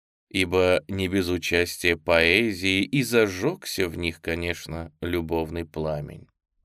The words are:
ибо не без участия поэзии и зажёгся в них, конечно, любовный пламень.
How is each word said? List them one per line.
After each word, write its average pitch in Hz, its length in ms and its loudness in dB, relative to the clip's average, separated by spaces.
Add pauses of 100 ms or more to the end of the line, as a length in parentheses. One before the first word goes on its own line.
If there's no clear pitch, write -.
(280)
ибо 90 600 2
не 95 200 -2
без 92 200 2
участия 87 680 0
поэзии 92 840 2
и 143 200 0
зажёгся 110 840 0
в 85 80 -8
них, 85 240 -4
конечно, 82 800 -6
любовный 82 640 -4
пламень. 78 600 -8 (380)